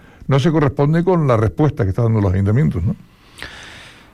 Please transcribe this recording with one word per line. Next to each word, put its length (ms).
no 120
se 120
corresponde 520
con 240
la 80
respuesta 480
que 60
están 160
dando 160
los 120
ayuntamientos, 480
¿no? 140